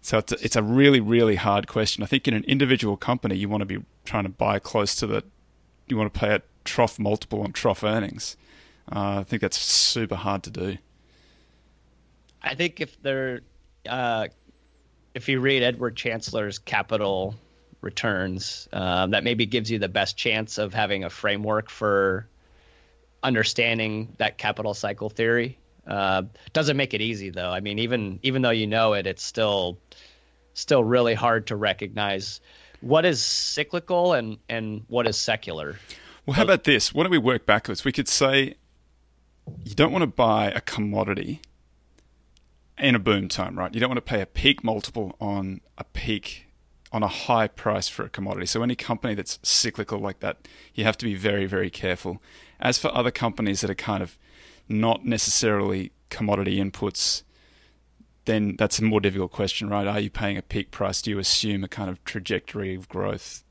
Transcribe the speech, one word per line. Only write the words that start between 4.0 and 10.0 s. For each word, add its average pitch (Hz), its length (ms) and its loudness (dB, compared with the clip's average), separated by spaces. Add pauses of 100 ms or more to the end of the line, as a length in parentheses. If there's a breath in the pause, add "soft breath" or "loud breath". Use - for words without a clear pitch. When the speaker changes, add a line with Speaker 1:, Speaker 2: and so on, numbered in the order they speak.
Speaker 1:
trying - 180 -2
to 98 60 -2
buy 101 320 0
close - 360 0
to 117 100 -2
the, 104 180 -2 (640)
you 127 80 0
wanna 107 140 2
pay 107 240 2
a 98 80 0 (220)
trough - 360 0
multiple 104 420 0
on 98 100 -4
trough - 300 0
earnings. 107 540 -2 (580 soft breath)
Uh, 101 240 -2
I 98 60 -4
think 110 180 -2
that's 95 160 0
super - 560 2